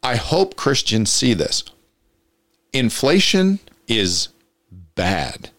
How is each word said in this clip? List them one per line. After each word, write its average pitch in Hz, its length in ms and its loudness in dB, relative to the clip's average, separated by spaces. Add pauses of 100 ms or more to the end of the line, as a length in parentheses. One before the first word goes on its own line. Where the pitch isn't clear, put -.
I 127 140 -2
hope 185 400 0
Christians 110 560 0
see 127 240 2
this. - 280 -2 (1080)
Inflation 185 880 2 (280)
is 95 420 0 (640)
bad 90 640 -4